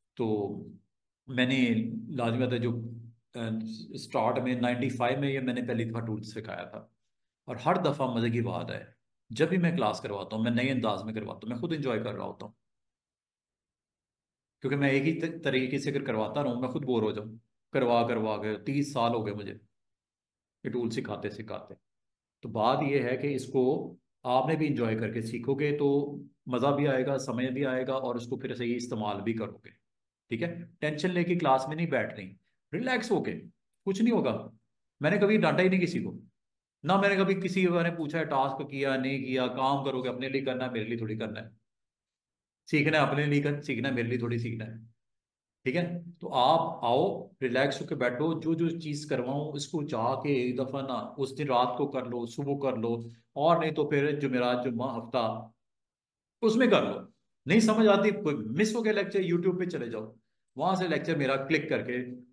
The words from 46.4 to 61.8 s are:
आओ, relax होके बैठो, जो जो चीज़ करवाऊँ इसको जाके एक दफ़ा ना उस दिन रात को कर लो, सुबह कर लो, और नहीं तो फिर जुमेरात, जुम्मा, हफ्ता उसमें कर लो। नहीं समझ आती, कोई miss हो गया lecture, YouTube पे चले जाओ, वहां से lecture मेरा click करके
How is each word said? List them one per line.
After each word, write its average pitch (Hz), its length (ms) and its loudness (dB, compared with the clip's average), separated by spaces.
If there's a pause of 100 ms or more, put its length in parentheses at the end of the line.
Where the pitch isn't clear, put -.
आओ, 123 160 4 (400)
relax 131 400 0
होके - 140 -6
बैठो, 127 400 0
जो 160 200 0
जो 165 140 0 (100)
चीज़ 147 300 -6
करवाऊँ 143 480 -2
इसको 147 280 -4
जाके 131 560 0
एक 123 160 0
दफ़ा 135 260 -4
ना 127 160 -4 (180)
उस 135 200 -4
दिन 147 100 -2
रात 123 300 4
को 139 120 0
कर 127 180 -4
लो, 120 200 -6
सुबह 143 340 -4
कर 131 160 0
लो, 117 160 0 (440)
और 165 220 6
नहीं 160 140 0
तो 151 160 2
फिर 143 300 4
जुमेरात, 123 440 2
जुम्मा, 123 300 -2
हफ्ता 117 280 -2 (1200)
उसमें 226 260 6
कर 175 140 6
लो। - 300 -6 (320)
नहीं 190 160 6
समझ 220 260 6
आती, 202 260 6
कोई 147 220 -2 (220)
miss 214 180 2
हो 233 60 -2
गया 220 120 2
lecture, 196 300 0
YouTube 175 360 2
पे 180 80 -2
चले 123 220 -4
जाओ, 110 260 -8 (420)
वहां 175 180 2
से 185 120 0
lecture 156 300 0
मेरा 135 200 2
click 147 320 0
करके 123 320 0 (320)